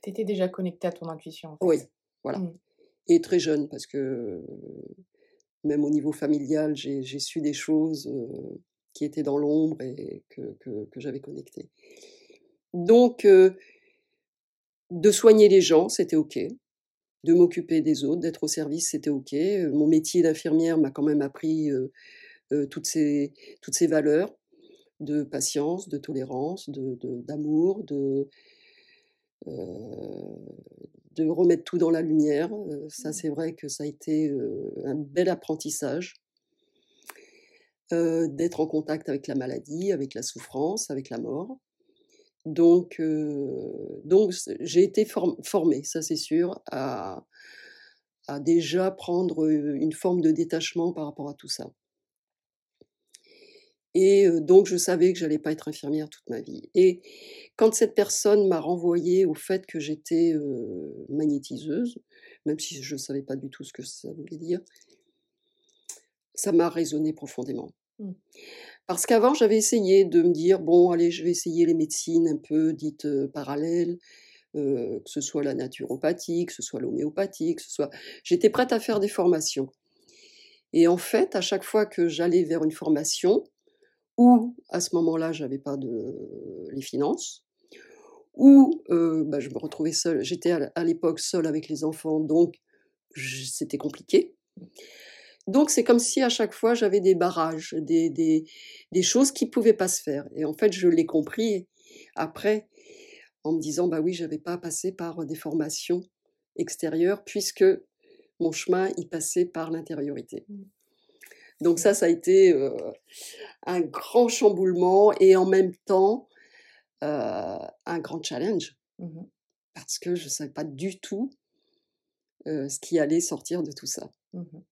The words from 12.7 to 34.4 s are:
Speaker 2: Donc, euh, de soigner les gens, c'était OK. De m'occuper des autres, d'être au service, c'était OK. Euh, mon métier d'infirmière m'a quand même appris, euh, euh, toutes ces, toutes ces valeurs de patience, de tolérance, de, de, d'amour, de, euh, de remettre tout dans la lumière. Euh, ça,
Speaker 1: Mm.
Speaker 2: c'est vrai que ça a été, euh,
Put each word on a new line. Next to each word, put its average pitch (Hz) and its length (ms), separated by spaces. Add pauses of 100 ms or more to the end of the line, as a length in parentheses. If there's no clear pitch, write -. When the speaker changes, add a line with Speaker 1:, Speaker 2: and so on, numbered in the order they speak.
Speaker 2:
Donc, 233 520
euh, 190 260 (1400)
de 175 200
soigner 214 380
les 190 120
gens, 165 280
c'était 170 260
OK. 151 240 (840)
De 165 100
m'occuper 170 480
des 143 220
autres, 156 180
d'être 165 220
au 156 40
service, 156 440
c'était 156 180
OK. 139 240
Euh, 175 380
mon 147 160
métier 165 340
d'infirmière 160 560
m'a 143 140
quand 143 120
même 147 180
appris, 151 500
euh, 131 200 (600)
euh, 143 140
toutes 156 180
ces, 147 480 (280)
toutes - 120
ces 175 140
valeurs 156 460 (680)
de 147 220
patience, 147 680
de 151 80
tolérance, 135 720
de, 135 320
de, 123 220
d'amour, 156 600
de, 139 460 (1160)
euh, 87 880 (800)
de 160 120
remettre 175 380
tout - 120
dans 170 120
la 160 120
lumière. 156 520
Euh, 156 340
ça, - 220
Speaker 1:
Mm. 160 40
Speaker 2:
c'est 156 160
vrai 160 260
que 151 120
ça 139 160
a 147 40
été, 156 420
euh, - 420 (140)